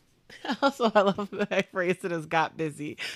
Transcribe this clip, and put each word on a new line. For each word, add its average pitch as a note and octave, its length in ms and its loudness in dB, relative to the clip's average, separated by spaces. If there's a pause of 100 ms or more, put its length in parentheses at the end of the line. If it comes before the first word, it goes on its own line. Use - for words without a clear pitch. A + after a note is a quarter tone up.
(600)
Also, B3+ 340 2
I G#3+ 80 8
love G3 300 2
that G3+ 200 -2
I F#3+ 100 2
phrased F3+ 420 -2
it F#3 60 -2
as E3 160 -6
"got D#3+ 300 0
busy." D3 420 -6 (180)